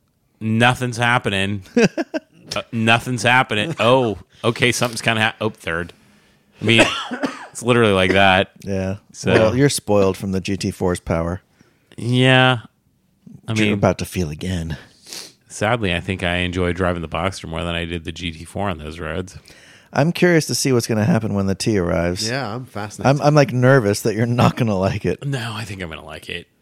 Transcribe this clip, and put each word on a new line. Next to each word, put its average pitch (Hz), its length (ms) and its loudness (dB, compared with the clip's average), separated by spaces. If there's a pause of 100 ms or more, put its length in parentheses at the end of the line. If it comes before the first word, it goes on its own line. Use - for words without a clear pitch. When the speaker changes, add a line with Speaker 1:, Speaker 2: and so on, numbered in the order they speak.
(400)
Speaker 1:
Nothing's 120 580 0
happening." 104 680 0
Speaker 2:
<laughs> - 60 -12 (840)
Speaker 1:
Uh, 101 60 -6 (100)
nothing's 113 520 0
happening. 120 560 2
Oh, 117 400 2 (240)
okay, 117 280 0
something's 117 300 -4
kinda 113 200 0
ha-, 110 200 0
oh, 107 80 -2
third. 85 420 -8 (680)
I 104 40 -4
mean, 113 180 6 (180)
<coughs> - 100 -12 (380)
it's - 140 -14
literally 117 300 4
like 92 180 4
that. 95 400 4 (100)
Speaker 2:
Yeah. 95 360 -4 (140)
Speaker 1:
So - 220 -2
Speaker 2:
Well, 92 240 4
you're 139 120 4
spoiled 98 480 2
from 98 160 -6
the 95 80 -2
G 98 160 -4
T 101 120 -4
four's 90 300 -2
power. 85 420 -4 (560)
Speaker 1:
Yeah. 127 640 2 (880)
I 113 60 -6
Speaker 2:
Which 107 60 0
you're 107 100 2
Speaker 1:
mean, 104 40 0
Speaker 2:
about 101 260 2
to 92 60 -6
feel 87 240 -4
again. 80 480 -6 (680)
Speaker 1:
sadly, 104 480 -2
I 85 40 -2
think 90 220 -6
I 87 180 0
enjoy 90 340 0
driving 87 280 -2
the 80 80 -8
Boxster 82 400 -4
more 82 140 -6
than 85 100 -4
I 85 120 -4
did 85 180 -8
the 82 80 -10
G 82 200 -8
T 80 120 -14
four 98 260 -6
on 85 80 -6
those 76 220 -12
roads. 87 360 -8 (560)
Speaker 2:
I'm 147 200 0
curious 170 360 4
to 131 60 -4
see 135 180 0
what's 120 140 2
gonna 107 200 0
happen 110 280 2
when 98 140 0
the 95 80 0
T 107 240 0
arrives. 87 500 0
Speaker 3:
Yeah, 120 240 -4
I'm 127 120 -10
fascinated. 110 540 -2
Speaker 2:
I'm, - 60 0
I'm, 147 100 4
like, 143 160 4
nervous 123 500 4
that 113 140 0
you're 117 120 0
not 120 300 2
gonna 110 200 0
like 98 280 0
it. 90 200 -4
Speaker 1:
No, 117 300 -6
I 110 80 -10
think 95 180 -12
I'm 85 80 -10
gonna 76 160 -14
like 78 240 -16
it. 87 200 -12 (120)